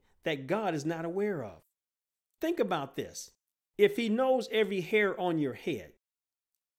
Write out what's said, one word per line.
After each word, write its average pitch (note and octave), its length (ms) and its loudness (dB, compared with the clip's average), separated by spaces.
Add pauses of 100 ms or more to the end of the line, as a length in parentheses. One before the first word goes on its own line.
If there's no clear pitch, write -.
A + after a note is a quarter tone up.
(220)
that C#3 240 -4
God F#3+ 280 0
is C#3+ 120 -4
not E3 180 -2
aware F#3 400 -2
of. E2+ 160 -14 (800)
Think E4+ 180 0
about F3 380 -2
this. - 360 -8 (440)
If G3+ 200 6
he A#3 120 0
knows B3+ 420 2
every G3+ 300 2
hair G3+ 400 2
on F3 180 0
your C3+ 140 0
head, G#2 400 -6 (880)